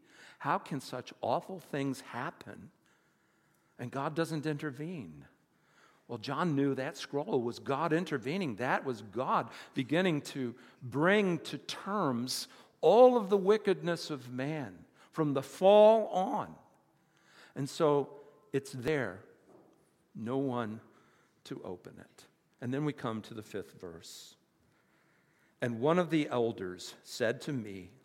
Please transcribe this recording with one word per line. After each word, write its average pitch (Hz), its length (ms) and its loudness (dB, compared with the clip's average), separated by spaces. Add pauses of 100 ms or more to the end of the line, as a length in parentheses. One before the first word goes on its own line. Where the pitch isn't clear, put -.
(380)
How 160 220 -2
can 143 200 -8
such - 320 -12 (100)
awful 165 380 -2
things 139 420 -4
happen 127 680 -10 (1120)
and 120 120 -10
God 143 220 -4
doesn't 156 320 -2
intervene?" 147 800 -8 (840)
Well, 120 100 -8
John 139 380 -2
knew 139 200 2
that 131 220 -6
scroll 147 440 -2
was 113 180 -4
God 139 340 -2
intervening. 151 640 -2
That 131 280 -2
was 123 180 -4
God 123 480 -2 (240)
beginning 147 480 0
to 123 320 -6 (280)
bring 170 580 2
to - 180 -10
terms 135 920 -4 (320)
all 247 340 10
of 208 140 0
the 202 80 6
wickedness 185 720 2
of 127 200 -8
man 127 540 -6 (280)
from 151 220 2
the 135 100 0
fall 214 640 8
on. 180 480 -2 (1000)
And 139 140 -4
so 147 400 4 (420)
it's 139 220 -4
there, 123 480 -2 (920)
no 120 240 -6
one 120 440 -4 (640)
to - 180 -12
open - 340 -12
it. - 280 -20 (340)
And 123 140 -4
then 143 100 0
we 147 80 0
come 110 300 -6
to 117 120 -14
the 110 80 -12
fifth - 380 -12
verse. - 560 -16 (1300)
"And 120 180 -2
one 156 180 4
of 175 120 2
the 151 180 2
elders 110 760 -2
said 123 380 -2
to 156 120 -6
me, 98 380 -8 (140)